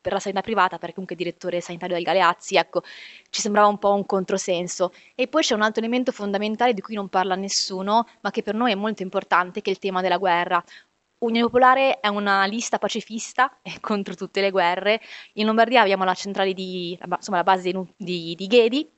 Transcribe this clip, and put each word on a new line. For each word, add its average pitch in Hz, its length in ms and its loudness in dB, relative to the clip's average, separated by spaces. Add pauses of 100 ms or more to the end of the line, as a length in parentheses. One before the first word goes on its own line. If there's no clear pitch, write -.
per 180 100 -4
la 196 80 -2
sanità 190 220 -4
privata, 185 360 -2
perché 170 180 -10
comunque 185 200 -8
è - 20 -20
direttore 170 440 -4
sanitario 175 340 -6
del 170 80 -2
Galeazzi, 180 540 2
ecco, - 240 0 (480)
ci - 100 -6
sembrava 208 280 4
un 208 100 2
po' 202 160 2
un 202 120 0
controsenso. 185 840 -2 (240)
E 254 120 -2
poi 320 160 0
c'è 262 100 0
un 214 80 0
altro 220 200 0
elemento 247 300 -2
fondamentale 208 640 -2
di 190 80 -4
cui 220 140 -10
non 196 120 -6
parla 185 280 0
nessuno, 196 720 -2 (140)
ma 202 120 -4
che 226 120 -4
per 208 120 -4
noi 233 180 0
è - 20 2
molto 208 260 -4
importante, 185 600 -2
che - 80 -4
è 190 40 0
il - 60 -6
tema 185 220 -2
della 180 160 0
guerra. 175 440 0 (600)
Unione 233 240 0
Popolare 254 540 4
è 208 80 -2
una 202 380 2
lista 220 340 -4
pacifista, 226 760 -4
<laughs> - 40 -20
è 165 180 -14
contro 196 360 -4
tutte 196 260 -4
le 196 80 2
guerre. 185 500 2 (340)
In 214 120 -2
Lombardia 226 360 6
abbiamo 190 220 4
la 185 120 2
centrale 196 360 -2
di, 180 480 -8
la - 60 -16
ba-, 175 120 -4
insomma, 190 200 -4
la 170 60 0
base 185 280 2
nu-, 185 240 -6
di, 170 400 -6
di 185 120 -8
Ghedi 240 500 4